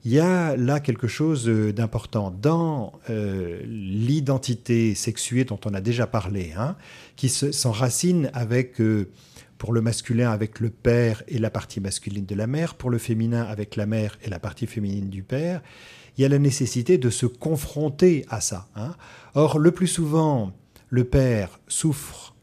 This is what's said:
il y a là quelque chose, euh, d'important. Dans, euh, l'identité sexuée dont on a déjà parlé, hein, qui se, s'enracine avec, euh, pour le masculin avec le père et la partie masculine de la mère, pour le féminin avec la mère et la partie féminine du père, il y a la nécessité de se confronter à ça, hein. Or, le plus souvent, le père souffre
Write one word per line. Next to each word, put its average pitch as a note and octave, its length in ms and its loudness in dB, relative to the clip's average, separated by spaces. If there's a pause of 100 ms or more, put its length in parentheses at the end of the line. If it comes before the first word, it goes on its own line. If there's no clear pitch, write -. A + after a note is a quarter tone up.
il A2+ 60 0
y C#3 80 6
a E3+ 380 2
là C3 240 2
quelque A#2+ 260 -2
chose, D3+ 400 0
euh, A2 240 2
d'important. G#2+ 580 -2
Dans, D3 720 -2 (100)
euh, F#2+ 560 -4
l'identité A#2 1300 0
sexuée A#2+ 500 -2
dont G#2 200 -8
on G#2 80 -2
a G2 80 -4
déjà A#2 240 0
parlé, F#2 500 -4
hein, C3 200 -4 (400)
qui C3 140 0
se, C#3+ 220 -2
s'enracine C3 840 0
avec, B2 480 -2
euh, A2 280 2 (480)
pour G2+ 140 -6
le A#2 100 2
masculin A#2 480 0
avec G#2+ 300 -2
le A2+ 100 0
père A#2 600 2
et B2 100 -2
la A2 100 0
partie - 300 -8
masculine G2 460 -6
de G2 100 -6
la G#2+ 120 -2
mère, D3+ 280 -2
pour B2+ 140 -4
le A#2+ 80 2
féminin A#2 460 0
avec G#2 340 -6
la G#2 80 0
mère G#2+ 380 -2
et A2 60 -6
la F2 100 -8
partie A2 280 -8
féminine G2+ 420 -4
du F#2+ 140 -10
père, D#3 380 -4 (560)
il C3 40 2
y C3+ 40 6
a C#3 40 4
la C#3+ 80 4
nécessité C#3 600 2
de B2 120 2
se - 160 -2
confronter D3+ 1040 0
à A2 120 -4
ça, G2 340 -6
hein. A#2 200 -8 (380)
Or, D3 240 4
le D#3 140 6
plus F3+ 160 0
souvent, D3+ 640 2 (380)
le B2 160 4
père B2 600 2
souffre - 760 -4